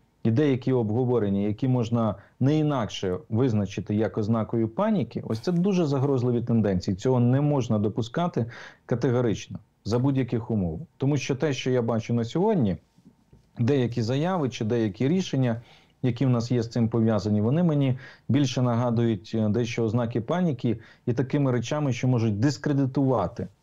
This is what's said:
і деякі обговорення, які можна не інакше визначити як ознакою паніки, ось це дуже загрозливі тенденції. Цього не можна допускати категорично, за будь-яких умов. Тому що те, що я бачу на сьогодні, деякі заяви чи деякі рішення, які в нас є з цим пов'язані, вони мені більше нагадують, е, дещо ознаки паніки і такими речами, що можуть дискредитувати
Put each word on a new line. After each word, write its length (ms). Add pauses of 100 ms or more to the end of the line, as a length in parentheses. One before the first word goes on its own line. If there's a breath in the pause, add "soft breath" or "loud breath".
(240)
і 80
деякі 420
обговорення, 640
які 280
можна 480 (240 loud breath)
не 180
інакше 600 (120)
визначити 640
як 220
ознакою 520
паніки, 580
ось 120
це 120
дуже 340
загрозливі 560
тенденції. 540
Цього 240
не 220
можна 380
допускати 640 (400 loud breath)
категорично, 720 (260)
за 140
будь-яких 520
умов. 280 (180)
Тому 200
що 180
те, 180
що 180
я 100
бачу 320
на 120
сьогодні, 520 (800)
деякі 420
заяви 480
чи 160
деякі 420
рішення, 540 (400 loud breath)
які 240
в 40
нас 220
є 120
з 60
цим 200
пов'язані, 520
вони 220
мені 340 (320 loud breath)
більше 320
нагадують, 760
е, 140
дещо 340
ознаки 380
паніки 580 (260 loud breath)
і 80
такими 380
речами, 420
що 140
можуть 320
дискредитувати 1080 (160)